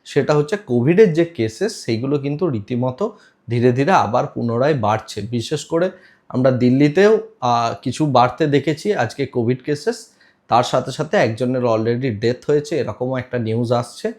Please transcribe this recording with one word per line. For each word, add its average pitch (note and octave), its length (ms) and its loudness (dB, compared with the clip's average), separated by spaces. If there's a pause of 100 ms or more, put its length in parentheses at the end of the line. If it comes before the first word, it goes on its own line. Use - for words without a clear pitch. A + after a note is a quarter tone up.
সেটা C#3 280 0
হচ্ছে D3 240 0
কোভিডের D#3+ 560 4
যে E3 120 2
কেসেস E3+ 600 -6
সেইগুলো C3 340 -2
কিন্তু D3 300 -4
রীতিমতো B2+ 680 -4 (320)
ধীরে A#2+ 220 4
ধীরে C#3 200 0
আবার B2+ 360 2
পুনরায় A#2+ 460 -2
বাড়ছে। A2 480 -2
বিশেষ A2+ 440 -6
করে F3 260 -2 (380)
আমরা C3 220 2
দিল্লিতেও, D3 680 4 (220)
আহ, A#2 400 0
কিছু C3+ 240 -2
বাড়তে B2+ 420 2
দেখেছি D3+ 460 0
আজকে C3 320 -2
কোভিড B2 380 -2
কেসেস, D3+ 440 -4 (400)
তার A#2+ 160 2
সাথে B2+ 280 -2
সাথে D3+ 260 -4
একজনের B2 460 0
already A#2 560 0
ডেথ A#2 180 0 (100)
হয়েছে, D3 300 0
এরকমও B2+ 400 -4
একটা B2 220 -6
নিউজ A#2 320 -2
আসছে। A#2+ 480 -2